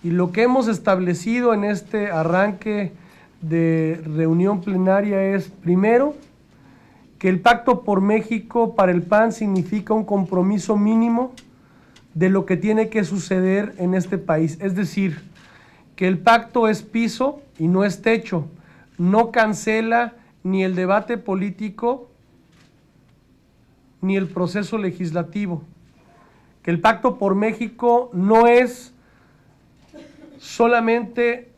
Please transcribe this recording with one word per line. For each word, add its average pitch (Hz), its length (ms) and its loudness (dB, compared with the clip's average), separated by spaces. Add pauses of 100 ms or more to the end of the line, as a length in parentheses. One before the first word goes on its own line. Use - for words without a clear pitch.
Y 170 80 -2
lo 175 200 0
que 214 120 0
hemos 254 240 2
establecido 196 840 0
en 202 100 0
este 208 480 -4
arranque 196 800 -2 (500)
de 165 640 0
reunión 165 560 0
plenaria 196 760 0
es, - 140 -4
primero, 226 680 2 (1000)
que 185 120 0
el 185 100 0
Pacto - 440 2
por 196 180 0
México 220 760 0
para 185 160 4
el 175 100 2
pan 214 300 2
significa 208 640 -2
un 214 120 0
compromiso 196 720 0
mínimo 226 560 2 (800)
de 170 160 2
lo 190 160 2
que 190 100 0
tiene 214 340 0
que 220 140 -2
suceder 190 760 -2
en 185 180 -2
este 185 220 -2
país. 160 440 -2
Es 196 140 -2
decir, 190 480 -4 (720)
que 185 120 -2
el 190 120 0
pacto 233 480 2
es 214 140 0
piso 240 600 -4 (160)
y 160 100 -2
no 185 180 2
es - 160 -4
techo, 226 460 -2 (500)
no 214 340 2
cancela 226 840 0 (300)
ni 190 200 0
el 185 120 -2
debate 202 420 -2
político 202 920 -6 (1900)
ni 190 160 0
el 190 100 -2
proceso 185 500 -4
legislativo, 175 880 -6 (960)
que 170 100 -4
el 170 80 0
Pacto 226 380 0
por 196 160 0
México 233 800 0
no 214 320 4
es 247 480 2 (1400)
solamente 233 1200 0